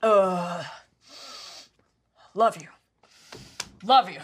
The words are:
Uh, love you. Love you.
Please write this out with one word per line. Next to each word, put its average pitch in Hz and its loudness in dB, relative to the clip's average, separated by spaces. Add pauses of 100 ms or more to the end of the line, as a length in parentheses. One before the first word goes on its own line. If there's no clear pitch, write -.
Uh, 180 0 (1700)
love 202 0
you. 151 -20 (1160)
Love 208 4
you. 165 -16